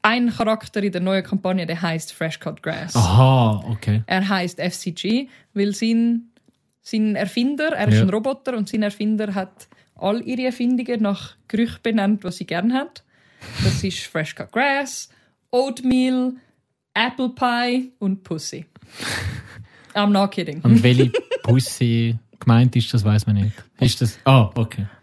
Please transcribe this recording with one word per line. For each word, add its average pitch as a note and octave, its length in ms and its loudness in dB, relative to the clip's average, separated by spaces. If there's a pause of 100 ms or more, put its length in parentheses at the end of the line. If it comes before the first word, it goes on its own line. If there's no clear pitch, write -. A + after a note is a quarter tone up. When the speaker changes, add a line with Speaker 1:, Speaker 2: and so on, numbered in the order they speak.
Speaker 1:
ein A#3+ 280 2
Charakter A3 540 -2
in G3+ 80 0
der F3+ 100 -4
neuen F#3+ 220 0
Kampagne, F#3 420 -2
der E3 160 -6
heisst D#3+ 320 -4
Fresh E3 260 -8
Cut - 220 -10
Grass. E3 340 -8
Speaker 2:
Aha, A2+ 720 4
okay. A2 380 -2
Speaker 1:
Er F#3+ 240 -2
heisst F3+ 300 -4
F F3+ 180 -4
C - 140 -8
G, A#3 360 -4 (280)
weil G3+ 180 0
sein, A#3 560 0 (540)
sein G#3+ 320 0
Erfinder, C4+ 540 -2
er G#3+ 180 -2
ist D3+ 80 4
Speaker 2:
Ja. G#3+ 80 4
Speaker 1:
ein F#3+ 80 2
Roboter B3 440 -4
und G#3 140 -6
sein G#3+ 140 -2
Erfinder G#3 500 -4
hat - 340 -8 (280)
all G#3+ 260 -2
ihre B3+ 220 -6
Erfindungen B3 580 -2
nach G3+ 340 -4 (120)
Gerüchten A3+ 340 -2
benannt, G#3 420 0
was F3+ 140 -8
sie F3 80 -10
gern G3 280 -2
hat. - 300 -6 (600)
Das - 200 0
ist - 160 -4
Fresh - 360 -6
Cut - 160 -12
Grass, C#4 580 -2 (420)
Oatmeal, B3+ 840 0 (600)
Apple B3 360 -2
Pie B3 680 -2
und G3 240 -2
Pussy. - 420 -10 (1300)
I'm G#3 160 2
not G3 200 2
kidding. D#3+ 300 -8
Speaker 2:
Und A#2 220 8
welche B2 280 6 (320)
Pussy A#2 720 2 (240)
gemeint A#2+ 360 4
ist, - 180 0
das G#2+ 100 2
weiss G#2+ 220 2
man G#2+ 120 2
nicht. G2+ 160 0 (260)
Ist - 220 2
das, A2+ 240 -2
ah, B2+ 300 6
okay. G#2+ 300 -4 (180)